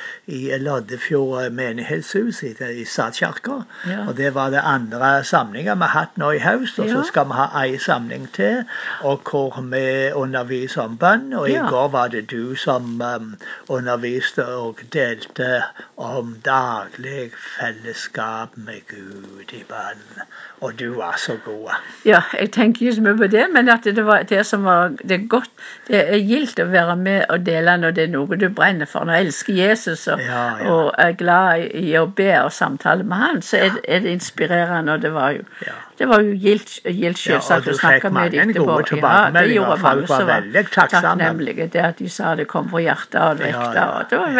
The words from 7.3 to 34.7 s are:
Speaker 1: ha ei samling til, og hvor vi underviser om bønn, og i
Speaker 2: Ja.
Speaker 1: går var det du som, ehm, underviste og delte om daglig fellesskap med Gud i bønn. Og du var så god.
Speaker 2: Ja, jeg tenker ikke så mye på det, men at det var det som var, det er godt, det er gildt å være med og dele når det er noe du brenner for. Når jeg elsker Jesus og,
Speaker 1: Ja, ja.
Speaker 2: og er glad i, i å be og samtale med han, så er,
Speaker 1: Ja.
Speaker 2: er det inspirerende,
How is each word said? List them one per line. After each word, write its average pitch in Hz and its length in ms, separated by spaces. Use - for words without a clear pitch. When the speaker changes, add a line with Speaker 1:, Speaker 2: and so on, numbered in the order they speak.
Speaker 1:
ha 131 160
ei 131 140
samling 131 540
til, 220 320
og 139 220
hvor 135 360
vi 135 420
underviser 131 680
om 113 140
bønn, 226 380
og 165 160
i 277 40
Speaker 2:
Ja. 311 140
Speaker 1:
går 131 200
var 123 200
det 110 220
du 123 240
som, 123 480
ehm, 113 320
underviste 123 760
og 120 320
delte 123 720
om 117 480
daglig 127 880
fellesskap 113 960
med 107 320
Gud 98 640
i 113 160
bønn. - 580
Og 117 180
du 123 180
var - 220
så 123 260
god. 110 260
Speaker 2:
Ja, 214 160
jeg 196 120
tenker 233 340
ikke 247 80
så 220 80
mye 208 140
på 220 140
det, 220 220
men 254 160
at 233 160
det 214 220
var 208 160
det 202 240
som 202 180
var, 180 240
det 165 240
er 190 160
godt, 240 220
det 190 260
er - 40
gildt 226 340
å 170 180
være 175 260
med 190 340
og 175 160
dele 170 320
når 165 160
det 165 100
er 170 80
noe 147 240
du 214 120
brenner 175 380
for. - 180
Når 165 100
jeg 185 120
elsker - 280
Jesus 190 540
og, 147 120
Speaker 1:
Ja, 120 400
ja. 196 100
Speaker 2:
og 165 280
er 170 140
glad 175 460
i, 170 320
i 160 80
å 160 80
be 196 240
og 147 80
samtale 160 520
med 180 120
han, 262 260
så - 140
er, 190 80
Speaker 1:
Ja. 190 320
Speaker 2:
er 180 40
det 180 120
inspirerende, 170 800